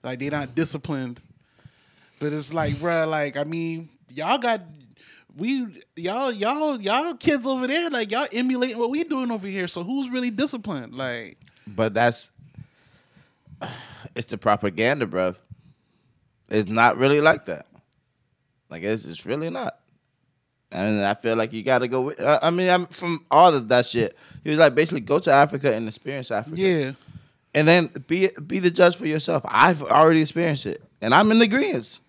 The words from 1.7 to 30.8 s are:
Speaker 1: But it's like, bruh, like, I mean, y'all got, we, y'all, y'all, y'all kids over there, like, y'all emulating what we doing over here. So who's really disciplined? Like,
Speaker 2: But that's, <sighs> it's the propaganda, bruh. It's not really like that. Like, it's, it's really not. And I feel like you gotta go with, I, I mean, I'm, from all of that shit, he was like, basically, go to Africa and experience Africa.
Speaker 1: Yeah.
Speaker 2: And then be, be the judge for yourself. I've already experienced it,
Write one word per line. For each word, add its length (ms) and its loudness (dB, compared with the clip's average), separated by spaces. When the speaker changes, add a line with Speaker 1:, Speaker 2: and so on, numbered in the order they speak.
Speaker 1:
But 140 -4
it's 200 -8
like, 240 -2
bruh, 320 -2
like, 280 -4
I 80 -4
mean, 440 -6
y'all 240 -2
got, 240 -2
we, 300 -4
y'all, 360 -4
y'all, 480 -2
y'all 340 -2
kids 320 -2
over 200 -2
there, 240 -2
like, 200 -4
y'all 220 -2
emulating 460 -2
what 120 -2
we 140 -2
doing 260 -4
over 160 -6
here. 220 -4
So 140 -8
who's 260 -4
really 220 -4
disciplined? 640 -6
Like, 440 -8
Speaker 2:
But 280 -2
that's, 360 2
<sighs> 60 -10
it's 120 -6
the 120 -10
propaganda, 680 0
bruh. 300 -2
It's 200 0
not 280 4
really 240 4
like 260 2
that. 200 -10
Like, 120 -14
it's, 220 -4
it's 220 -14
really 240 -6
not. 280 -10
And 320 -2
I 100 2
feel 220 -2
like 160 -2
you 100 -10
gotta 240 2
go 160 -2
with, 180 -6
I, 220 2
I 80 2
mean, 180 0
I'm, 180 2
from 440 -8
all 240 8
of 140 -2
that 180 4
shit, 300 -2
he 80 -4
was 80 0
like, 160 6
basically, 260 0
go 200 0
to 100 0
Africa 420 4
and 140 -4
experience 440 -10
Africa. 300 -6
Speaker 1:
Yeah. 320 0
Speaker 2:
And 140 4
then 180 6
be, 240 0
be 120 -4
the 120 2
judge 260 6
for 100 -8
yourself. 400 -2
I've 360 4
already 400 6
experienced 440 -2
it, 160 -8